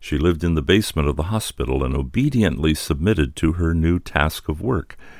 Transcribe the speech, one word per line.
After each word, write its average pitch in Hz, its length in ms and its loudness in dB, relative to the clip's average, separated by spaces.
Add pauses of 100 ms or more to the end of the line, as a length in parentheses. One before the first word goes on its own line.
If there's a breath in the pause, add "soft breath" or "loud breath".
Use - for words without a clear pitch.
she - 160 -4
lived 80 260 2
in 85 120 2
the 76 80 0
basement 85 460 2
of 69 80 0
the 76 80 -2
hospital 67 600 -2
and 65 100 -2
obediently 80 800 0
submitted 78 600 0
to 80 160 2
her 85 220 0
new 82 240 2
task - 500 -2
of 80 140 -6
work, - 340 -4 (240 loud breath)